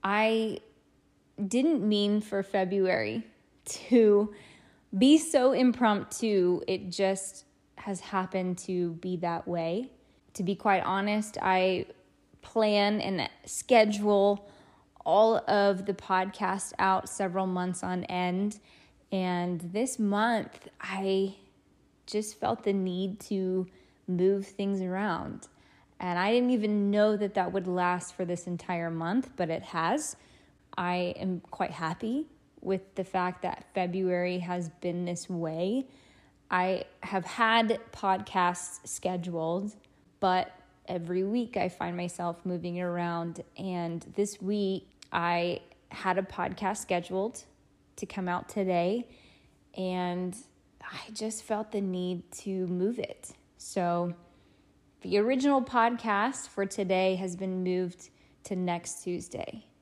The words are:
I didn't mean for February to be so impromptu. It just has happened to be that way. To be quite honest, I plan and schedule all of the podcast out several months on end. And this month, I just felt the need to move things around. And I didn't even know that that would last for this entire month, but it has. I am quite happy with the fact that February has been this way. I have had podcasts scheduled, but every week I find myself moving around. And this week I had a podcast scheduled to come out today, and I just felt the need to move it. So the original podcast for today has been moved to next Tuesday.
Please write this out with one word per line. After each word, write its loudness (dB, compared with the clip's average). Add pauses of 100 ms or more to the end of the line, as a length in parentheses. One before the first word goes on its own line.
I 2 (840)
didn't 2
mean 4
for -2
February 0 (400)
to 6 (640)
be 8
so 4
impromptu. 2
It -4
just -2 (300)
has -8
happened -4
to -2
be -4
that -4
way. -2 (440)
To -6
be 0
quite 2
honest, -2
I 2 (560)
plan 2
and -2 (160)
schedule 4 (600)
all 6 (120)
of 4
the -2
podcast -2
out 2
several -2
months -2
on -4
end. -2 (520)
And 0 (140)
this -2
month, 0 (140)
I 0 (680)
just -4
felt -2
the 2
need -2
to -2 (400)
move 2
things -4
around. -4 (520)
And -2
I 2
didn't 4
even 2
know 4
that -2
that 0
would -2
last 0
for -4
this -6
entire -4
month, -2
but -2
it -4
has. -2 (600)
I 0
am -2 (100)
quite -4
happy -4 (340)
with -4
the -4
fact -2
that -6 (100)
February 0
has -4 (120)
been -2
this -6
way. -2 (640)
I 2 (180)
have -2
had 2 (120)
podcasts 0
scheduled, -4 (460)
but 2 (340)
every -2
week -2
I 0
find -6
myself -6
moving -4
around. -4 (140)
And -6 (100)
this -4
week -2 (240)
I 0 (300)
had -2
a 0
podcast -4
scheduled -4 (520)
to -10
come -6
out -4
today, 0 (680)
and -2 (540)
I -14
just -8
felt -4
the -2
need -4
to -4
move -2
it. -10 (260)
So -2 (840)
the 0
original 4
podcast 0
for -4
today 2
has -6
been -4
moved -2 (340)
to -6
next -4
Tuesday. -8 (180)